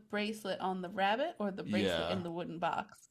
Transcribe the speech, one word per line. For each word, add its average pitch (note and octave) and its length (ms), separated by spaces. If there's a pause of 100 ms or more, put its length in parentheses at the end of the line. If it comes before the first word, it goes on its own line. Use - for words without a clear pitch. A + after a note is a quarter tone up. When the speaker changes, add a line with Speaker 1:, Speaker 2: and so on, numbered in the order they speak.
Speaker 1:
bracelet G#3 520
on F#3 200
the F3 80
rabbit G#3+ 500
or G3+ 120
the F#3+ 120
bracelet G#2 200
Speaker 2:
Yeah. E2+ 300
Speaker 1:
in - 100
the E3+ 80
wooden E3+ 260
box? - 540